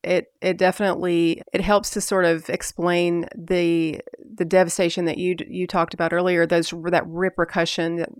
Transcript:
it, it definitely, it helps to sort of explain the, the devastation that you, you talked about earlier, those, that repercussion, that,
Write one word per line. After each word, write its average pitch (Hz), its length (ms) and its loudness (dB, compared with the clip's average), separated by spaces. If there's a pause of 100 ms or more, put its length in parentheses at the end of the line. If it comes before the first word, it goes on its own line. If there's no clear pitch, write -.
it, - 380 -2
it 185 160 0
definitely, 180 840 0 (120)
it 190 80 0
helps 202 300 2
to 202 100 -4
sort 185 240 2
of 165 240 0
explain 175 800 0 (100)
the, 170 640 0 (340)
the 180 80 -2
devastation 175 600 2
that 160 120 -2
you, 180 200 -2 (100)
you 180 180 -6
talked 170 280 -2
about 165 180 -2
earlier, 175 340 2
those, 170 260 2
that 170 360 0
repercussion, 170 880 -2
that, 170 140 -4 (100)